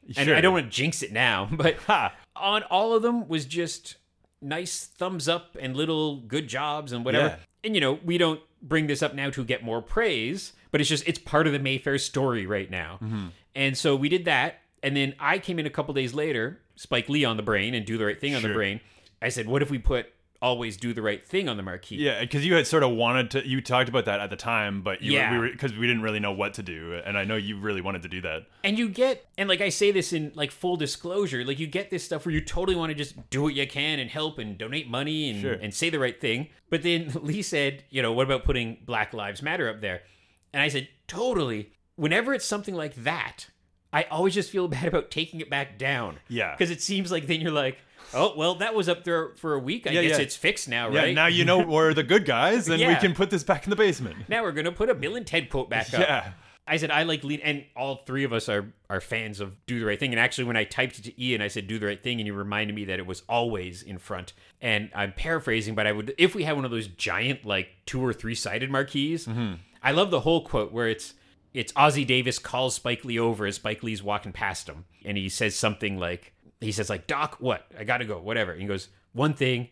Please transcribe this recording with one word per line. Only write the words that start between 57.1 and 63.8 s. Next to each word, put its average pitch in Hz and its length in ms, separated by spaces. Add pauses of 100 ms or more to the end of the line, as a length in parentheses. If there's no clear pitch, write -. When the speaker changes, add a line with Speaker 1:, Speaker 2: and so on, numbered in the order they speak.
Speaker 1:
lean," 147 180
and 147 220 (140)
all 135 300
three 135 180
of 117 80
us 113 160
are, 104 240 (160)
are 98 100
fans 110 400
of 98 160 (120)
Do 120 120
the 113 60
Right 104 140
Thing. 135 120
And 117 80
actually, 123 260
when 120 120
I 107 80
typed 131 340
it 104 40
to 120 200
Ian, 123 180
I 104 60
said, 101 200
"Do 110 120
the 104 60
Right 101 180
Thing," 123 160
and 107 80
you 104 60
reminded 101 420
me 104 100
that 95 140
it 92 60
was 92 240
always 107 540